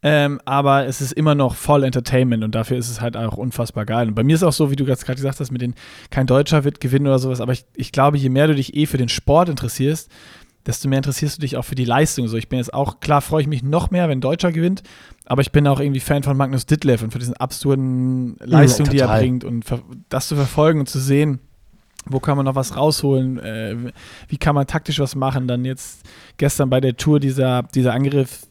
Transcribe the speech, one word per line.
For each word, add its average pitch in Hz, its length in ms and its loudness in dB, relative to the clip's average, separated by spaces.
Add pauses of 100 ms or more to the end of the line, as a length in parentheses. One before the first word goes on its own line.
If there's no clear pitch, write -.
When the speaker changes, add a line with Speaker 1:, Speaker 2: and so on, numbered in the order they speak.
Speaker 1:
ähm, 143 440 0
aber 139 400 2
es 131 160 -6
ist 127 100 -6
immer 151 240 2
noch 135 200 0
voll 147 280 2
Entertainment 127 600 0
und 107 120 -4
dafür 113 220 -2
ist 120 120 -6
es 110 120 -10
halt 117 160 -4
auch 113 200 -4
unfassbar 117 480 -6
geil. 113 220 0
Und 107 80 -2
bei 117 80 0
mir 151 120 4
ist 165 80 2
auch 160 100 2
so, 147 180 0
wie 139 60 0
du 139 80 0
gerade 131 300 -4
gesagt 135 240 -6
hast, 131 120 -6
mit 123 100 -6
den, 120 120 -4 (360)
kein 131 180 0
Deutscher 143 360 4
wird 147 160 -2
gewinnen 139 280 0
oder 135 120 4
sowas, 127 220 -2
aber 120 100 -2
ich, - 140 -4 (100)
ich - 160 -8
glaube, 143 260 2
je 135 120 0
mehr 139 180 4
du 156 80 4
dich 135 200 -4
eh 147 100 2
für 143 120 -4
den 120 120 0
Sport 170 400 2
interessierst, 135 600 -2 (560)
desto - 220 -4
mehr 135 120 2
interessierst 139 380 -4
du 160 40 -8
dich 131 160 -4
auch 120 60 -4
für - 120 -8
die 127 100 -2
Leistung. 127 420 0
So, 113 100 -4
ich 113 100 -6
bin 131 120 -4
jetzt 117 140 -8
auch, 139 260 -4
klar 147 220 0
freue 156 200 -2
ich 139 60 -2
mich 135 160 -4
noch 156 280 -2
mehr, 180 160 0
wenn 135 120 -2
ein - 20 -6
Deutscher 165 300 0
gewinnt, 175 320 -2 (420)
aber 127 160 0
ich 135 100 0
bin 147 160 6
auch 139 120 4
irgendwie 139 200 0
Fan 143 240 0
von 139 140 0
Magnus 135 280 0
Ditlev 131 380 2
und 113 80 -6
für 123 80 -8
diesen 123 160 -6
absurden 127 1040 -2
Leistung, 143 480 6
Speaker 2:
Ja, 135 40 2
Speaker 1:
die 143 80 2
er 127 80 4
Speaker 2:
total. 110 120 4
Speaker 1:
bringt 127 240 0
und 117 220 -6
ver-, 120 160 -6 (280)
das - 200 -4
zu 151 60 -4
verfolgen 151 440 2
und 135 100 -2
zu 135 100 -4
sehen, 139 400 2 (680)
wo 135 140 -4
kann 143 180 0
man 139 80 0
noch 135 100 0
was 131 220 -4
rausholen, 131 640 0
äh, 110 360 -8 (540)
wie 143 80 -6
kann 147 180 0
man 139 120 2
taktisch 151 320 -6
was 139 160 -2
machen, 131 320 -2
dann 123 180 -2
jetzt - 400 -10 (320)
gestern 139 320 2
bei 131 100 4
der 131 160 2
Tour 151 240 4
dieser, 131 440 0
dieser 127 300 0
Angriff 139 580 0